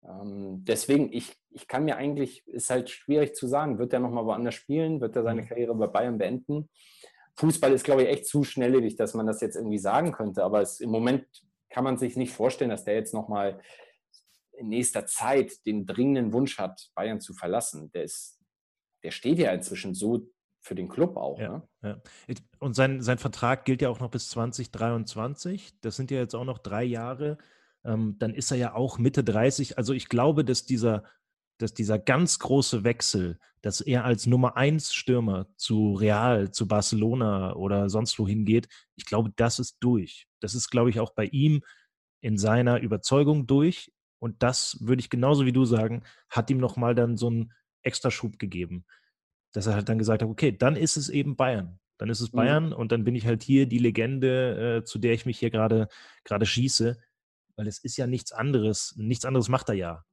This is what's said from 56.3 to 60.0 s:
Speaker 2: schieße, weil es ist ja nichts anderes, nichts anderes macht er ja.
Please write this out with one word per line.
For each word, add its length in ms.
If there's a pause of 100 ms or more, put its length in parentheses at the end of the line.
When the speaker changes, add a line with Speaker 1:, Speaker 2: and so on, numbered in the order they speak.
Speaker 2:
schieße, 520 (580)
weil 120
es 100
ist 200
ja 100
nichts 240
anderes, 640
nichts 280
anderes 220
macht 220
er 60
ja. 380